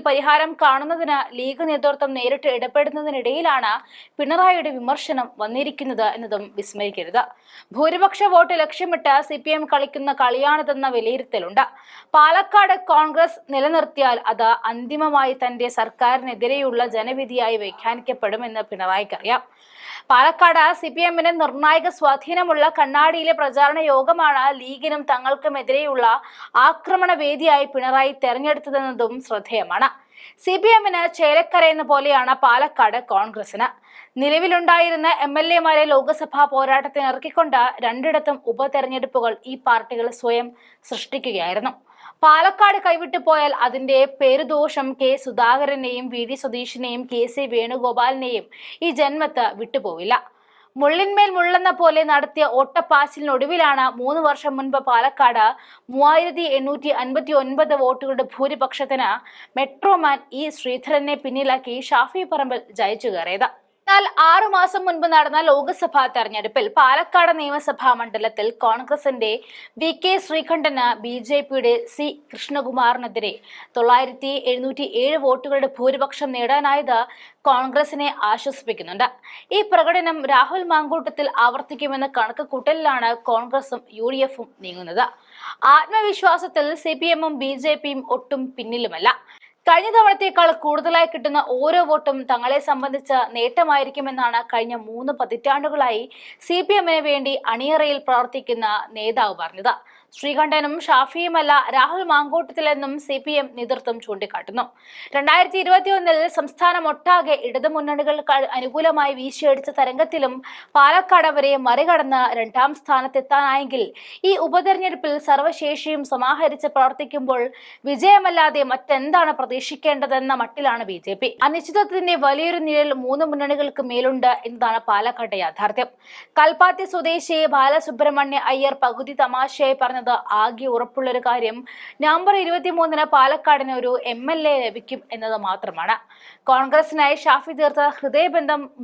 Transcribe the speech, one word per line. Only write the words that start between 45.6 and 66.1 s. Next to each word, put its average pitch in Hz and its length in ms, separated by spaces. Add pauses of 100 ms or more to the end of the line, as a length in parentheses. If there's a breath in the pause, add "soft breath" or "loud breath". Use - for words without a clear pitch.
വി 240 160
ഡി 269 140
സതീശനെയും 247 580 (100)
കെ 240 80 (140)
സി 277 180
വേണുഗോപാലിനെയും 247 920 (400 loud breath)
ഈ 339 40 (100)
ജന്മത്ത് 294 460 (140)
വിട്ടുപോവില്ല. 208 560 (600 soft breath)
മുള്ളിന്മേൽ 392 600
മുള്ളെന്ന 359 440
പോലെ 320 300
നടത്തിയ 294 360 (140)
ഓട്ടപ്പാച്ചിലിനൊടുവിലാണ് 285 1300 (140)
മൂന്ന് 294 280
വർഷം 285 300
മുൻപ് 269 220 (100)
പാലക്കാട് 240 560 (480 loud breath)
മൂവായിരത്തി 320 540 (100)
എണ്ണൂറ്റി 285 340 (120)
അൻപത്തി 294 380
ഒൻപത് 285 420
വോട്ടുകളുടെ 254 500
ഭൂരിപക്ഷത്തിന് 262 800 (480 loud breath)
മെട്രോമാൻ 285 600 (220)
ഇ - 20 (140)
ശ്രീധരനെ 285 640
പിന്നിലാക്കി 262 540 (140)
ഷാഫി 269 420
പറമ്പിൽ 254 280 (200)
ജയിച്ചു 220 340
കയറിയത്. 180 340 (380)
എന്നാൽ 392 180 (240)
ആറു 392 240
മാസം 370 320
മുൻപ് 339 260
നടന്ന 302 380
ലോക്സഭാ 285 520 (140)